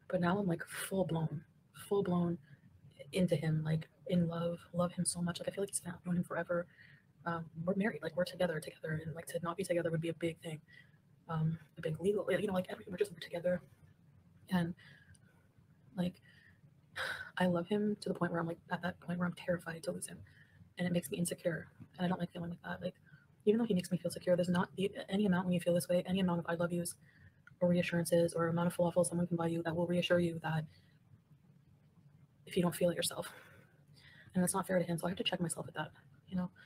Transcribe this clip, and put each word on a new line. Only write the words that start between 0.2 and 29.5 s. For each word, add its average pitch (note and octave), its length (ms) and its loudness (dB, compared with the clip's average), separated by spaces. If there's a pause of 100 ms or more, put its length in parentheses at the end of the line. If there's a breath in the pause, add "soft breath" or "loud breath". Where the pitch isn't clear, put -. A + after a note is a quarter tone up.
now F3+ 180 4
I'm, G3+ 80 0
like, E3 180 0
full - 400 -2
blown, D#3+ 400 0 (440)
full G3+ 140 2
blown F3 360 2 (760 soft breath)
into F3+ 240 4
him, D#3 260 0
like, D#3+ 240 0 (200)
in F3 200 4
love, E3+ 320 -2 (140)
love F3 200 0
him F3 120 -2
so F3 160 -4
much. F3 180 -2
Like, - 100 -6
I E3+ 40 -2
feel F#3+ 100 -4
like G3+ 80 -2
he's - 100 -6
family. F3 200 -8
I've - 60 -14
known F3 100 0
him F3 80 2
forever. F3 420 -2 (600 soft breath)
Um, E3+ 180 -4 (200)
we're F#3+ 120 2
married, G3 260 0
like, D#3 140 -6
we're F3+ 80 2
together, F3 340 0
together, D#3 460 -6
and, D#3+ 100 -8
like, E3 120 -10
to E3+ 160 -4
not E3+ 160 -2
be G3 40 -4
together E3+ 280 2
would D#3+ 100 0
be E3 80 -2
a E3 60 -2
big E3 260 -2
thing. D#3 200 -8 (680 soft breath)
Um, D#3+ 300 0 (200)
a E3 40 -10
big D#3+ 180 -4
legal, G3+ 320 2
you F#3 140 2
know, F#3+ 80 0
like, F#3 160 2
every, - 180 -10
we're F#3 80 -6
just G3+ 240 0
together. F3 400 0 (880)
And, F3 260 0 (1200 soft breath)
like, F3+ 180 -2 (1200 loud breath)
I F#3 80 6
love F3 220 2
him G#3 320 2
to - 80 -6
the F#3 60 -2
point F3 180 0
where E3+ 80 0
I'm, E3 80 -2
like, E3+ 100 -6 (140)
at E3+ 100 -4
that F#3 180 -4
point F3 200 -6
where F3+ 80 0
I'm F3 60 -4
terrified E3 500 -6
to F3 80 -4
lose - 140 -8
him. - 120 -16 (580 soft breath)
And F3+ 120 0
it F3+ 40 0
makes F3 180 0
me - 80 -4
insecure. F3 500 -2 (280)
And F3+ 80 -2
I F3 40 2
don't F#3 100 0
like F3 140 -6
feeling E3+ 180 -6
like F3 140 -12
that. F3 180 -8
Like, F3+ 120 -6 (500 soft breath)
even G#3+ 140 8
though A#3+ 60 2
he A3 100 2
makes F3+ 180 0
me F3 60 2
feel E3+ 120 -4
secure, F3+ 240 2
there's F3 140 2
not F3+ 280 2
the, F#3+ 140 0 (180)
any G3+ 180 2
amount F#3 200 2
when F3 80 2
you E3+ 60 2
feel F3 140 2
this F3 140 2
way, F3+ 180 2
any F#3 140 0
amount F3 200 2
of E3+ 80 -8
"I E3+ 60 0
love F3 180 0
yous" F3 220 -2 (680 soft breath)
or F3+ 80 4
reassurances E3+ 640 4
or E3 140 2
amount E3+ 180 2
of F3 100 0
falafel F3 300 4
someone F3 200 0
can E3+ 100 0
buy E3 120 0
you E3 140 -2